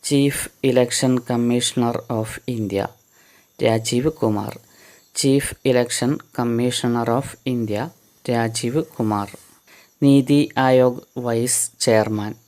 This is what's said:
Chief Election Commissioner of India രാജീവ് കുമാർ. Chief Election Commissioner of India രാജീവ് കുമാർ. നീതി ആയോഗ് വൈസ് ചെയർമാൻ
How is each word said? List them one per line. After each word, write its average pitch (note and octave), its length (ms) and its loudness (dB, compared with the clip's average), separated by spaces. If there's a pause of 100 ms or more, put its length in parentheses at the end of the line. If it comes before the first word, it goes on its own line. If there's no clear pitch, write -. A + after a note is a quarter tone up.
Chief C#3 300 2 (340)
Election B2+ 420 2 (180)
Commissioner A#2+ 640 0 (240)
of A2 100 -4 (260)
India G2 320 -2 (760)
രാജീവ് A#2+ 460 0 (100)
കുമാർ. G#2 320 -2 (680)
Chief C#3 260 2 (260)
Election B2 420 0 (260)
Commissioner A#2+ 680 -2 (120)
of C3+ 100 -8 (260)
India G#2+ 280 -4 (480)
രാജീവ് A#2 520 -2 (120)
കുമാർ. G#2 340 -2 (760)
നീതി C#3 380 4 (280)
ആയോഗ് B2+ 320 4 (260)
വൈസ് A#2 360 -2 (220)
ചെയർമാൻ G#2+ 480 2 (140)